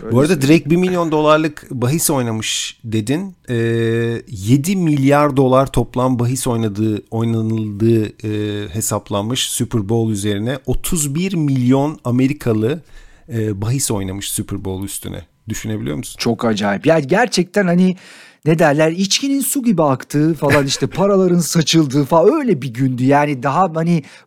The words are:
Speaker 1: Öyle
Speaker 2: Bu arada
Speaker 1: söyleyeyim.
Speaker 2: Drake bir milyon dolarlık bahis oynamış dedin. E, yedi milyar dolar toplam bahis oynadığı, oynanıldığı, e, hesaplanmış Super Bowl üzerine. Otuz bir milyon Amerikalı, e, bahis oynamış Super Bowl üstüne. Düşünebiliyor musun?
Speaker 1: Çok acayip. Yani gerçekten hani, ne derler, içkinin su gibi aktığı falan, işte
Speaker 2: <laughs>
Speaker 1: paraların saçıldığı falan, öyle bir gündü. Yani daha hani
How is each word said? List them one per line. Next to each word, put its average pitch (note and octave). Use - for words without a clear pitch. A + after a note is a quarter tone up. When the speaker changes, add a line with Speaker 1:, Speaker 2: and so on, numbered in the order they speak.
Speaker 1:
Öyle A2
Speaker 2:
Bu A#2+
arada D#3+
Speaker 1:
söyleyeyim. D3
Speaker 2:
Drake C#3+
bir E3+
milyon F3+
dolarlık D3+
bahis C3+
oynamış A#2
dedin. B2+
E, B2+
yedi C3+
milyar D3
dolar C3
toplam B2
bahis B2
oynadığı, A2
oynanıldığı, A2+
e, G#2
hesaplanmış G#2+
Super A2+
Bowl A2+
üzerine. G#2
Otuz D3
bir F#3+
milyon C#3
Amerikalı, B2
e, A2
bahis B2
oynamış G2
Super G2
Bowl F#2+
üstüne. F#2
Düşünebiliyor A2
musun? -
Speaker 1:
Çok A3+
acayip. G3+
Yani D#3
gerçekten F#3+
hani, F3+
ne D#3+
derler, D#3
içkinin C4
su C4
gibi G3
aktığı D3
falan, C#3+
işte C3+
Speaker 2:
<laughs> -
Speaker 1:
paraların F#3+
saçıldığı D3+
falan, E3+
öyle G3
bir C#3+
gündü. B2+
Yani C#3
daha D#3
hani E3